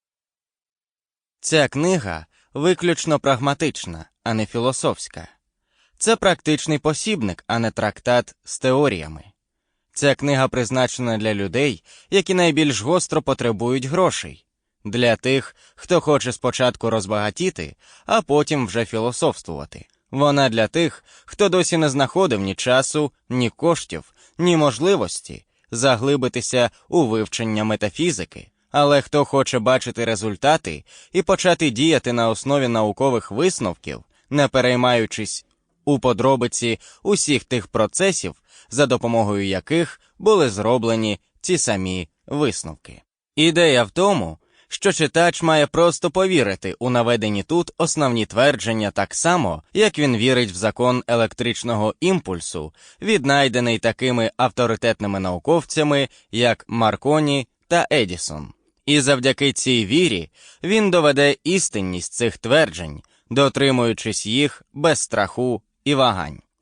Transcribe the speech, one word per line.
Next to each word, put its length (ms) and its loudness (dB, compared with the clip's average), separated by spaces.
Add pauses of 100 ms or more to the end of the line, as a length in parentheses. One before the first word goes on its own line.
(1400)
ЦЯ 280 2
книга 580 -2 (260)
виключно 680 0
прагматична, 880 -2 (120)
а 120 -2
не 120 -2
філософська. 840 -4 (680)
Це 180 2
практичний 600 0
посібник, 680 -4
а 120 -2
не 120 -2
трактат 720 -2
з 140 -12
теоріями. 760 -2 (600)
Ця 200 2
книга 340 0
призначена 720 -2
для 160 -2
людей, 500 -2 (260)
які 240 0
найбільш 460 2
гостро 420 0
потребують 640 -2
грошей. 600 -2 (380)
Для 320 2
тих, 400 -2 (180)
хто 260 0
хоче 320 0
спочатку 580 -2
розбагатіти, 840 -4 (300)
а 160 2
потім 440 0
вже 180 -2
філософствувати. 1040 -6 (240)
Вона 380 2
для 200 2
тих, 360 -2 (200)
хто 240 0
досі 280 2
не 120 2
знаходив 520 0
ні 140 -4
часу, 580 0 (160)
ні 220 -2
коштів, 640 -4 (240)
ні 180 2
можливості 880 -2 (260)
заглибитися 1000 0 (180)
у 180 2
вивчення 580 -2
метафізики. 840 -4 (220)
Але 320 4
хто 220 0
хоче 340 0
бачити 460 0
результати 800 -2 (280)
і 100 0
почати 480 2
діяти 420 2
на 160 2
основі 400 0
наукових 600 0
висновків, 760 -4 (260)
не 180 2
переймаючись 1000 0 (380)
у 140 2
подробиці 840 0 (220)
усіх 420 0
тих 220 -4
процесів, 680 -2 (360)
за 160 2
допомогою 600 0
яких 540 -2 (180)
були 320 2
зроблені 680 0 (200)
ці 180 0
самі 500 -4 (180)
висновки. 760 -6 (340)
Ідея 480 4
в 60 -4
тому, 480 0 (300)
що 240 0
читач 500 0
має 240 4
просто 440 2
повірити 680 0
у 120 -2
наведені 520 0
тут 360 -2
основні 480 0
твердження 640 0
так 240 -4
само, 480 0 (100)
як 260 0
він 180 2
вірить 340 2
в 40 -14
закон 520 0
електричного 920 -2
імпульсу, 720 -4 (300)
віднайдений 760 2
такими 580 0
авторитетними 840 -2
науковцями, 880 0 (240)
як 360 0
Марконі 800 0 (200)
та 240 2
Едісон. 600 -4 (340)
І 140 4
завдяки 520 2
цій 340 0
вірі 440 0 (320)
він 280 2
доведе 540 4
істинність 680 -4
цих 260 -4
тверджень, 640 -2 (280)
дотримуючись 960 0
їх 360 -2 (100)
без 260 2
страху 640 -2 (220)
і 100 0
вагань. 460 0 (220)